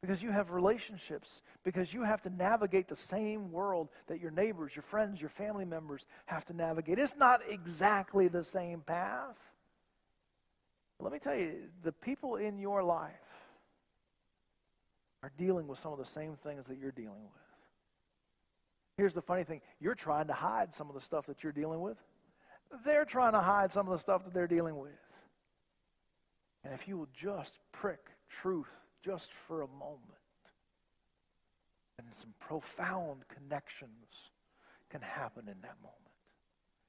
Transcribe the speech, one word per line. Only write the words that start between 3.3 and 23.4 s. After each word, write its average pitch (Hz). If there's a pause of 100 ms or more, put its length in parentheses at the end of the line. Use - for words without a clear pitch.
world 180 (200)
that 165
your 165
neighbors, 170
your 147
friends, 202
your 151
family 208
members 160 (200)
have 160
to 170
navigate. 165
It's 285
not 254
exactly 190
the 175
same 170
path. 202 (1500)
Let 247
me 294
tell 277
you, 165 (140)
the 160
people 254
in 202
your 196
life 165 (1800)
are 139
dealing 175
with 131
some 156
of 139
the 127
same 156
things 139
that 131
you're 135
dealing 107
with. 95 (1500)
Here's 196
the 170
funny 180
thing. 156 (180)
You're 190
trying 151
to 143
hide 196
some 151
of 139
the 131
stuff 151
that -
you're 151
dealing 156
with. 208 (800)
They're 294
trying 240
to 214
hide 196